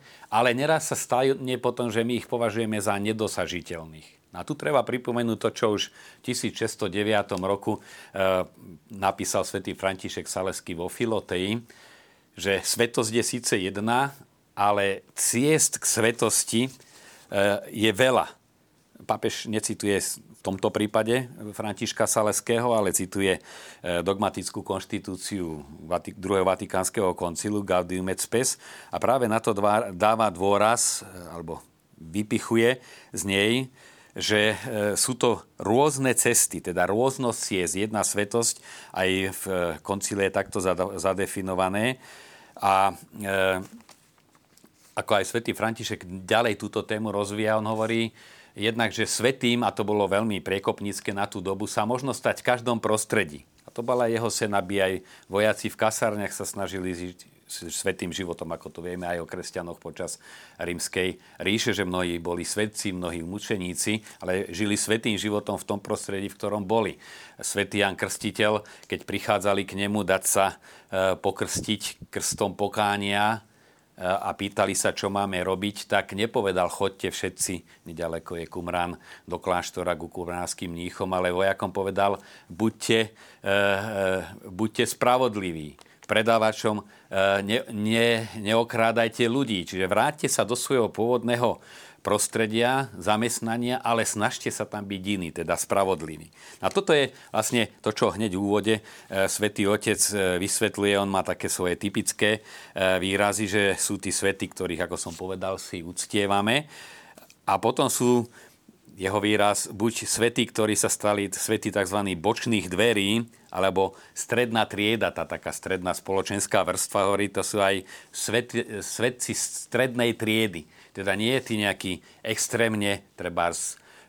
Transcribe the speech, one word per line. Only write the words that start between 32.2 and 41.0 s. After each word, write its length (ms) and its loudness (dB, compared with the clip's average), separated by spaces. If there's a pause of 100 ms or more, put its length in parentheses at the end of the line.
z 160 -6
nej, 400 4 (440)
že, 400 2
e, 400 -2
sú 240 0
to 240 2 (160)
rôzne 560 4
cesty, 480 2
teda 240 0
rôznosť 560 0
ciest, 320 0
jedna 320 0
svetosť, 560 0 (320)
aj 160 2 (240)
v, 160 -10
e, 60 0 (260)
koncile 480 -2
je 80 -2
takto 240 -2
zada-, 400 0